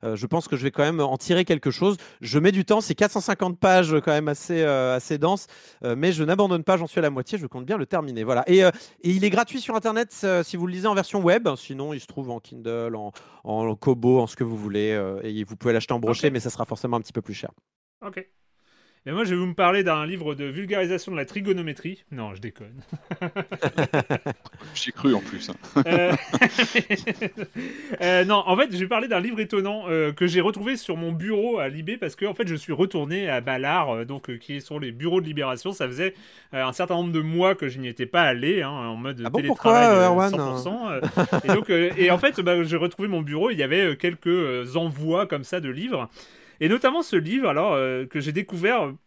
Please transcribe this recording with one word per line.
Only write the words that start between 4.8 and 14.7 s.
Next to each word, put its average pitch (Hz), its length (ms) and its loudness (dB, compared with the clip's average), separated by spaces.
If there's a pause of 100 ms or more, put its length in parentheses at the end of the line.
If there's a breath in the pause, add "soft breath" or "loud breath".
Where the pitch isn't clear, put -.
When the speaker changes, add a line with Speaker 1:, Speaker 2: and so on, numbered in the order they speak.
Speaker 1:
assez 147 240 -2
dense, 175 280 0 (380 loud breath)
euh, 120 120 0
mais 165 160 2
je 156 120 0
n'abandonne 180 400 2
pas, 190 120 4
j'en 165 100 -2
suis - 120 -4
à 175 40 2
la 151 80 2
moitié, 135 280 -6
je 160 80 -8
compte 127 200 -10
bien 196 100 -2
le 156 100 -4
terminer. 135 380 -4
Voilà. 120 220 2
Et, 185 180 8
euh, 180 60 8 (320 loud breath)
et 175 80 0
il 190 140 2
est 208 60 6
gratuit 233 300 0
sur 233 140 -6
Internet, 220 400 -2 (100)
euh, 185 180 2
si 175 140 -6
vous 175 100 -4
le 180 60 -4
lisez 185 140 -2
en 208 80 4
version 196 260 -2
web, 190 360 4
sinon 139 360 -10
il 139 80 -8
se - 60 -20
trouve 131 240 -10
en 117 100 -8
Kindle, 117 560 -6
en, 104 160 -10 (320 loud breath)
en 110 300 0
Kobo, 127 460 4
en 117 60 2
ce - 100 -10
que 131 80 -2
vous 113 120 -6
voulez, 104 360 0